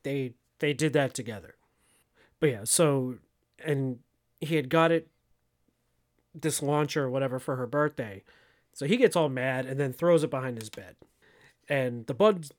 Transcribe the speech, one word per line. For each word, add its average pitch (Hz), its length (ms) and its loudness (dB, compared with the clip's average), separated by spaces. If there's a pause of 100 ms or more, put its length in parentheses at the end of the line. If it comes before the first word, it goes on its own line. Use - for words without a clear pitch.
they, 135 300 -4 (260)
they 147 140 0
did 147 220 0
that 139 200 2
together. 107 400 -10 (840)
But 156 100 4
yeah, 110 140 -6
so, 135 540 2 (460)
and 135 360 -2 (400)
he 160 160 -2
had 131 120 -2
got 165 220 4
it, 165 160 0 (1300)
this 151 280 -2
launcher 147 420 0
or 127 60 -2
whatever, 131 280 -2
for 131 180 -4
her 123 120 -6
birthday. 120 560 -2 (480)
So - 140 -8
he 190 100 2
gets - 180 4
all 160 140 4
mad 131 380 -2
and 135 120 -6
then 135 140 -2
throws 165 320 4
it 151 60 -4
behind 131 280 -6
his 110 120 -12
bed. - 260 -18 (760)
And 127 360 -2
the 135 80 -6
bug, 190 320 4 (120)